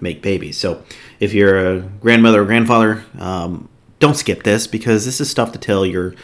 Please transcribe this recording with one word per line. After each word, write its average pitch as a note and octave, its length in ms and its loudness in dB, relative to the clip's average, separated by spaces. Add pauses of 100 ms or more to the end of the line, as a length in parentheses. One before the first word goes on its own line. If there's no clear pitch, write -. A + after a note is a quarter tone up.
make F2 220 -8
babies. F2 340 -4
So F2 240 -4 (380)
if G#2 160 -2
you're F#2+ 400 4
a F#2 60 -6 (200)
grandmother A2+ 400 6
or G2+ 40 0
grandfather, A2+ 580 2 (160)
um, F2+ 500 -8 (300)
don't D3 180 4
skip - 260 -6
this, A2 240 0
because A2 380 -2
this C3 160 -6
is C3 80 -4
stuff A#2 240 -4
to - 40 -14
tell G2 280 -2
your, F2+ 280 -4 (100)